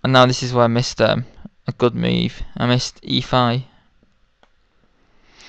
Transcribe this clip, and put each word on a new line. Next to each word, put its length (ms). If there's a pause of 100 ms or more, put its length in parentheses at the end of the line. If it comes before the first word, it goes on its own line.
And 100
now 120
this 180
is 120
where 100
I 40
missed, 340
um, 240 (420)
a 40
good 220
move. 480 (140)
I 100
missed 360
E 180
five. 420 (1900)